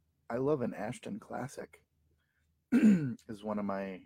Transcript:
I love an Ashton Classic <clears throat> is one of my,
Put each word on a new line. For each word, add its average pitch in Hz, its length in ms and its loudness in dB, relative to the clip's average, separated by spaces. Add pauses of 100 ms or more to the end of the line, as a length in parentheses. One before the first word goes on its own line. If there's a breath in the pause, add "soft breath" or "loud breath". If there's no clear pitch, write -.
(300)
I 117 80 -2
love 135 240 0
an 101 120 -2
Ashton 104 460 -8
Classic - 600 -10 (920)
<clears throat> - 20 -2
is 151 720 4
one 107 160 -2
of 101 60 -2
my, 98 420 -4